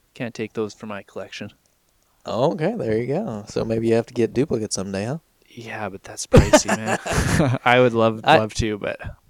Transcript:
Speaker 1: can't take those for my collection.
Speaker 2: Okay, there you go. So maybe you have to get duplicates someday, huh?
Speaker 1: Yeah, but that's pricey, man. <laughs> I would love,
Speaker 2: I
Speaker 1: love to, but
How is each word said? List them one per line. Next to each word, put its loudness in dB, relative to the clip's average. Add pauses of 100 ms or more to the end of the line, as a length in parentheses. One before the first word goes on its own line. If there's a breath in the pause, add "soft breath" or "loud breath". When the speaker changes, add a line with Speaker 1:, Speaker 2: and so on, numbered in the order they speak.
(140)
Speaker 1:
can't -10
take -8
those -4
for -16
my -12
collection. -14 (720)
Speaker 2:
Okay, 0
there -2
you -2
go. -4
So -4
maybe -2
you 4
have 2
to -20
get 0
duplicates -2
someday, -4
huh? -6 (300)
Speaker 1:
Yeah, -12
but -16
that's -12
pricey, 4
man. -2 (640)
<laughs> -20
I 8
would 6
love, 2
Speaker 2:
I 6
Speaker 1:
love 0
to, -2
but -6 (320)